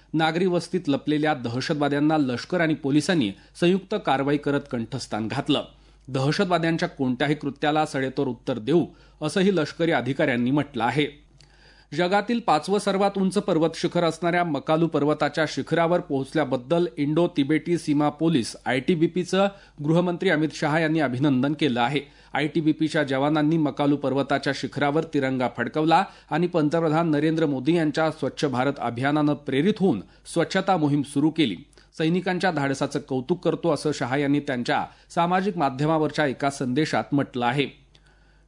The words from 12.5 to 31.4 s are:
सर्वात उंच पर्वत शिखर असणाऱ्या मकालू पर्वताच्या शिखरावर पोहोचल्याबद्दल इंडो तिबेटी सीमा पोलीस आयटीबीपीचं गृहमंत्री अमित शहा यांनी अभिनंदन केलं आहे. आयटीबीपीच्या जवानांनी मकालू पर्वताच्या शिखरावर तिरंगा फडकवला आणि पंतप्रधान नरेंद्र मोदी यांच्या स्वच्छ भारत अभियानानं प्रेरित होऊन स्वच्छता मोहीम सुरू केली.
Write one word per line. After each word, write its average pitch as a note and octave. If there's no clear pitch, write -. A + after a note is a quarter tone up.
सर्वात G3
उंच F#3+
पर्वत E3+
शिखर F3
असणाऱ्या E3+
मकालू D#3+
पर्वताच्या D3+
शिखरावर E3
पोहोचल्याबद्दल C3+
इंडो D#3
तिबेटी D#3
सीमा D3
पोलीस D3
आयटीबीपीचं F3
गृहमंत्री F3
अमित D#3
शहा D#3
यांनी D#3+
अभिनंदन C3+
केलं C#3
आहे. C3+
आयटीबीपीच्या D3+
जवानांनी D3
मकालू D3
पर्वताच्या C#3
शिखरावर C#3+
तिरंगा C3
फडकवला D#3+
आणि E3
पंतप्रधान E3
नरेंद्र D#3+
मोदी C#3+
यांच्या D#3+
स्वच्छ C#3+
भारत C3+
अभियानानं C#3+
प्रेरित C#3+
होऊन E3
स्वच्छता F#3
मोहीम D3
सुरू C#3
केली. C3+